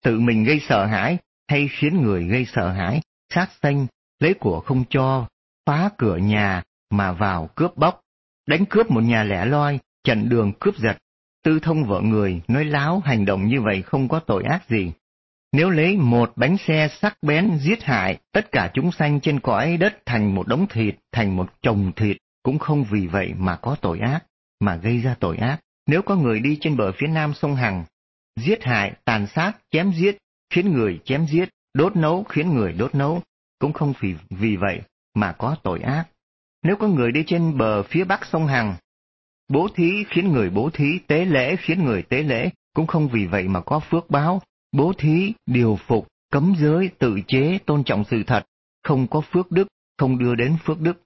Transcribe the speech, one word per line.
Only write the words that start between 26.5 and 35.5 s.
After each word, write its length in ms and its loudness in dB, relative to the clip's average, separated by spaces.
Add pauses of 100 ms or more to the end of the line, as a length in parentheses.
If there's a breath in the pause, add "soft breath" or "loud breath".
trên 160 -2
bờ 160 0
phía 140 -4
nam 280 -2
sông 200 -2
Hằng, 300 -2 (520)
giết 280 -2
hại, 280 0 (120)
tàn 220 0
sát, 260 -2 (180)
chém 220 0
giết, 260 0 (320)
khiến 220 2
người 320 0
chém 220 -2
giết, 220 0 (260)
đốt 220 2
nấu, 280 2
khiến 300 -2
người 180 0
đốt 220 -4
nấu, 280 -2 (360)
cũng 140 -2
không 280 -2
vì, 140 -4 (160)
vì 260 -2
vậy 240 -2 (340)
mà 180 0
có 300 -4